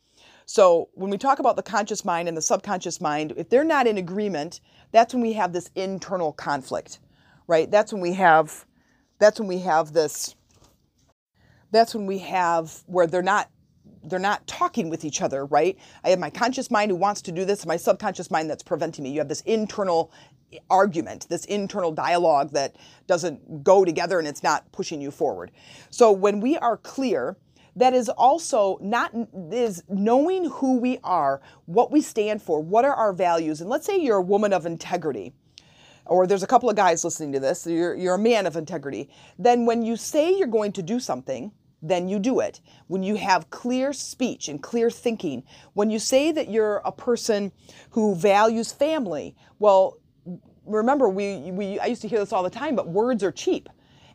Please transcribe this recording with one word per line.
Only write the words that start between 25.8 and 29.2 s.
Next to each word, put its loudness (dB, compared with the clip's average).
So 6
when 2
we 0
are -2
clear, -4
that 4
is 2
also 2
not, -2